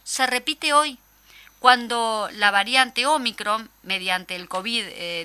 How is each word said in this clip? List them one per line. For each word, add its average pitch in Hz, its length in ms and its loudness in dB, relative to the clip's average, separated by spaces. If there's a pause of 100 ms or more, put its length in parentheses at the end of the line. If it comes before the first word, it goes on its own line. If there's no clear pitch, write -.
se - 220 0
repite 294 460 -2
hoy, 294 260 2 (600)
cuando 233 760 2
la 208 180 2
variante 240 560 2
Omicron, 220 640 -2 (120)
mediante 185 540 -4
el 180 100 -10
covid 214 380 -4 (400)